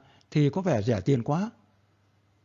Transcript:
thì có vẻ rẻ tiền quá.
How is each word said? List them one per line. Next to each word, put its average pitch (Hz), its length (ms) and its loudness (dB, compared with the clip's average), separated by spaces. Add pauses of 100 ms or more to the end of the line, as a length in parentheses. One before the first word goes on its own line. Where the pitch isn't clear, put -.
(320)
thì 147 180 2
có 185 120 -2
vẻ 151 200 0
rẻ 104 200 0
tiền 127 220 0
quá. 180 280 -2 (920)